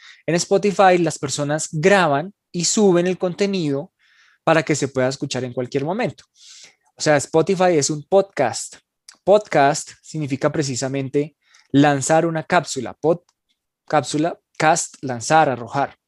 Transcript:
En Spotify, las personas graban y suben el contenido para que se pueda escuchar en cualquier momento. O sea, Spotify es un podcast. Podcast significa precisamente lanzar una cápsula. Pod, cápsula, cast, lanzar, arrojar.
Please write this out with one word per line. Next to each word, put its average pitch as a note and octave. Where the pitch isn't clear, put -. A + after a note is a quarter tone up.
En D#3+
Spotify, F#3+
las D#3+
personas D3
graban E3+
y F3
suben F3+
el F#3
contenido F3+
para D#3+
que D#3
se C3+
pueda B2+
escuchar C3+
en B2+
cualquier C3
momento. F#3
O -
sea, D3+
Spotify E3+
es C#3
un D3+
podcast. -
Podcast D#3
significa C#3+
precisamente C3+
lanzar D3
una D#3+
cápsula. C3+
Pod, E3+
cápsula, D3+
cast, -
lanzar, C#3+
arrojar. B2